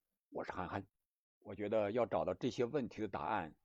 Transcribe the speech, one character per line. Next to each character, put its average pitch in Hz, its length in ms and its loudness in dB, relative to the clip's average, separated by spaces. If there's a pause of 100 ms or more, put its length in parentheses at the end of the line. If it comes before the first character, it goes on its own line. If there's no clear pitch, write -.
(300)
我 78 140 -6
是 - 80 -8
憨 92 160 -4
憨。 101 160 -4 (560)
我 104 140 -10
觉 104 160 -2
得 104 220 4
要 117 120 4
找 90 220 2
到 92 80 2
这 123 160 0
些 120 160 0
问 127 240 0
题 - 100 -12
的 107 80 0
答 73 180 -2
案 87 280 0 (120)